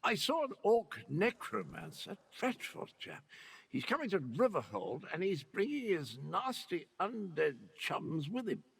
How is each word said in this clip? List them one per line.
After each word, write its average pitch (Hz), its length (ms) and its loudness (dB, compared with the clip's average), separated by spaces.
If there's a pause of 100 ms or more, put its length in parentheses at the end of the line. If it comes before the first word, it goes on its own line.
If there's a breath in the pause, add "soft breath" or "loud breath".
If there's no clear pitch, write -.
I 240 140 4
saw 311 280 2
an 269 80 -2 (100)
orc 220 360 6 (100)
necromancer, 113 1080 -2 (220)
dreadful - 500 -4 (100)
chap. - 240 -12 (480 loud breath)
He's - 140 -2
coming 277 260 0
to 185 100 4 (160)
Riverhold, 131 760 0
and 160 100 -2
he's 185 200 2
bringing 247 460 -2
his 143 340 0
nasty 180 640 -2 (140)
undead 175 560 2 (220)
chums 156 500 0
with 233 200 -2
him. 160 140 0 (180)